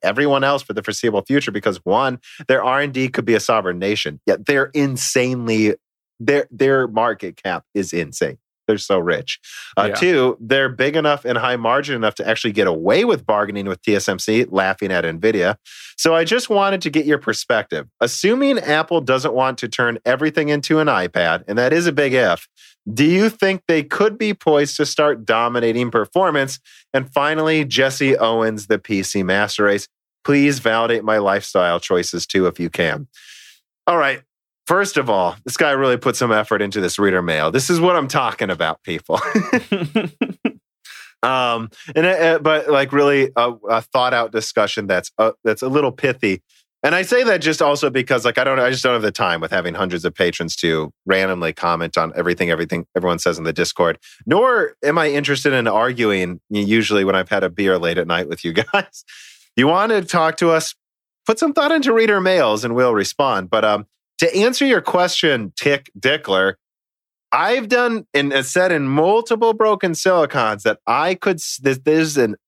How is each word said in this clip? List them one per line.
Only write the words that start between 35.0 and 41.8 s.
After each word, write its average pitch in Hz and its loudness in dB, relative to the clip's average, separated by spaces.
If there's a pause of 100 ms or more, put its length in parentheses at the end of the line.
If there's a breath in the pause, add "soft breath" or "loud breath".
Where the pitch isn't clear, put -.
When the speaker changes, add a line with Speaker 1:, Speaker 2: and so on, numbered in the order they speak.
Speaker 1:
all, 92 2 (100)
this 123 -8
guy 151 2
really 135 2
put 123 -2
some 120 0
effort 107 0
into 101 -4
this 90 -2
reader 92 2
mail. 80 0
This 131 0
is 175 2
what 180 4
I'm 147 0
talking 120 -2
about, 80 -4
people. 82 -4
<laughs> - -6
Speaker 2:
<laughs> 196 -4 (800 loud breath)
Speaker 1:
Um, 120 0 (260 loud breath)